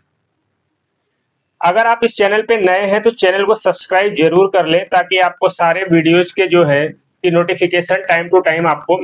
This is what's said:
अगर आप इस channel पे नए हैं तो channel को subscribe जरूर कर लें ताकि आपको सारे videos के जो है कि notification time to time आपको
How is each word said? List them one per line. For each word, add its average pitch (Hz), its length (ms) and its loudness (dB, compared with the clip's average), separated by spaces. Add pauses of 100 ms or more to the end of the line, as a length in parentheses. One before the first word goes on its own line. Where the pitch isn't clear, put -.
(1700)
अगर 196 200 2
आप 233 180 0
इस 233 120 -2
channel 208 260 0
पे 226 160 -2
नए 190 280 0
हैं 202 160 0
तो 226 80 0
channel 196 360 0
को 208 100 2
subscribe 196 580 -2
जरूर 165 340 2
कर 190 180 0
लें 170 200 0
ताकि 180 320 -2
आपको 180 300 0
सारे 170 360 -2
videos 170 480 2
के 190 160 -2
जो 170 180 2
है 143 240 0
कि - 420 -6
notification 175 640 -2
time 175 400 -2
to 180 160 2
time 165 140 -2
आपको 165 380 -2